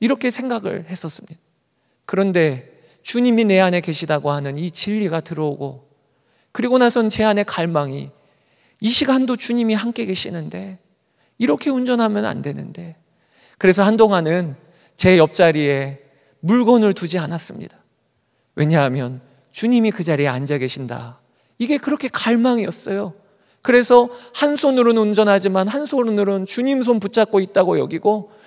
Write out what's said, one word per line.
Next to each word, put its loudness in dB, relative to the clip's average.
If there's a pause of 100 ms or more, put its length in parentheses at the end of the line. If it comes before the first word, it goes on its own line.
이렇게 0
생각을 -8
했었습니다. -14 (680)
그런데 -2 (220)
주님이 2
내 4
안에 2
계시다고 -4
하는 -6
이 -8
진리가 -4
들어오고, -8 (640)
그리고 0
나선 4
제 0
안에 2
갈망이 -4 (680)
'이 -2
시간도 2
주님이 -2
함께 -4
계시는데 -10 (580)
이렇게 -2
운전하면 -2
안 -6
되는데.' -12 (640)
그래서 4
한동안은 2 (400)
제 6
옆자리에 2 (400)
물건을 4
두지 -4
않았습니다. -10 (800)
왜냐하면 0 (300)
주님이 2
그 -8
자리에 0
앉아 -4
계신다, -8 (380)
이게 -2
그렇게 -4
갈망이었어요. -2 (480)
그래서 4 (240)
한 0
손으로는 2
운전하지만 2
한 -4
손으로는 -2
주님 -2
손 2
붙잡고 0
있다고 2
여기고, -2 (160)